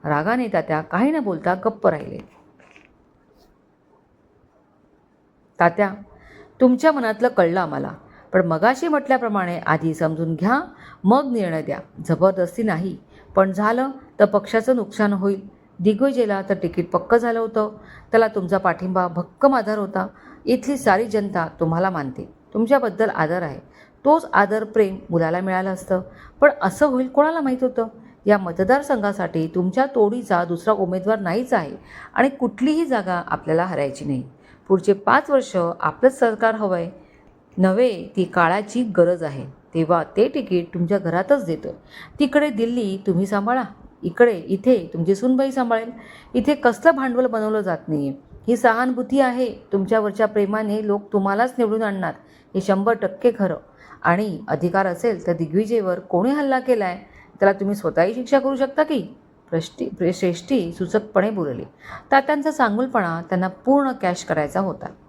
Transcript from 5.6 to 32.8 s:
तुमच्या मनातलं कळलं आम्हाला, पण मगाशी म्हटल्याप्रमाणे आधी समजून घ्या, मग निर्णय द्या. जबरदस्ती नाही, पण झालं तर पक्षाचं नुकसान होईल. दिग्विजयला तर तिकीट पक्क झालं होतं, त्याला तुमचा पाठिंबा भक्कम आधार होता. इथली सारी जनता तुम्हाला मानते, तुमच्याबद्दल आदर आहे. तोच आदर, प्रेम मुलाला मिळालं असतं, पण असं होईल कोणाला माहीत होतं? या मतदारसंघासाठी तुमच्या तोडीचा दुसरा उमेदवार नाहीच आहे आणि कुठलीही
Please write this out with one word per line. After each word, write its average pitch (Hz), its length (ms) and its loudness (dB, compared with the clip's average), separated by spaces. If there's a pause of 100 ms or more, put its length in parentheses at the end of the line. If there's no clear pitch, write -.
तुमच्या 254 300 4
मनातलं 233 360 0
कळलं 185 320 2
आम्हाला, 143 320 -4 (420)
पण 185 120 4
मगाशी 214 420 0
म्हटल्याप्रमाणे 240 720 0
आधी 160 340 0
समजून 160 420 -2
घ्या, 226 260 0 (420)
मग 254 280 4
निर्णय 175 300 -2
द्या. 143 180 -6 (260)
जबरदस्ती 180 580 2
नाही, 180 340 -2 (380)
पण 190 160 4
झालं 226 380 0 (300)
तर 208 60 8
पक्षाचं 220 500 0
नुकसान 208 380 -2
होईल. 196 340 -2 (320)
दिग्विजयला 214 600 2
तर 196 120 -2
तिकीट 175 380 -4
पक्क 180 240 2
झालं 233 240 2
होतं, 220 320 0 (400)
त्याला 226 160 6
तुमचा 196 300 -2
पाठिंबा 185 500 0
भक्कम 175 480 0
आधार 214 220 -2
होता. 190 300 -4 (380)
इथली 254 320 0
सारी 226 300 2
जनता 196 400 -2 (120)
तुम्हाला 165 300 0
मानते, 143 440 -8 (200)
तुमच्याबद्दल 220 560 2
आदर 165 320 -2
आहे. 147 180 -8 (460)
तोच 277 280 4
आदर, 208 300 2
प्रेम 208 340 0 (120)
मुलाला 170 320 0
मिळालं 185 320 -2
असतं, 185 280 -2 (400)
पण 285 80 8 (120)
असं - 240 2
होईल 254 220 0
कोणाला 302 340 2
माहीत 254 220 0
होतं? 254 240 -2 (380)
या 208 120 6
मतदारसंघासाठी 202 1120 0
तुमच्या 185 380 0
तोडीचा 214 600 0
दुसरा 170 280 0
उमेदवार 190 460 -2
नाहीच 202 340 -2
आहे 175 240 -2 (360)
आणि 262 160 4
कुठलीही 277 560 0